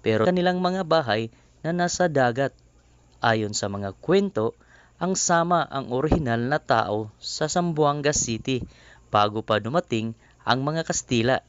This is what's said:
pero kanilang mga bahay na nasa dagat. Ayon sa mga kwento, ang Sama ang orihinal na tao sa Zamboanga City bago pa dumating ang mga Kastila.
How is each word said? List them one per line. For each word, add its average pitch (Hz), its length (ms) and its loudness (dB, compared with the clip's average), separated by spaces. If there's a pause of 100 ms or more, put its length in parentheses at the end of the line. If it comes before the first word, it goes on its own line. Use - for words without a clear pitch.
pero 110 240 2
kanilang 180 380 2
mga 185 240 -2
bahay 117 420 0 (320)
na 160 140 -4
nasa 175 340 0
dagat. 135 460 0 (680)
Ayon 110 320 0
sa - 140 -6
mga 101 320 -6
kwento, 185 560 0 (420)
ang 180 220 -2
Sama 170 480 2
ang 127 240 -8
orihinal 135 480 0
na 135 240 -2
tao 107 560 0
sa - 320 -6
Zamboanga 147 640 0
City 120 500 -2 (460)
bago 107 360 2
pa 107 160 2
dumating 113 520 -2 (320)
ang 123 200 2
mga 160 200 -2
Kastila. 120 640 0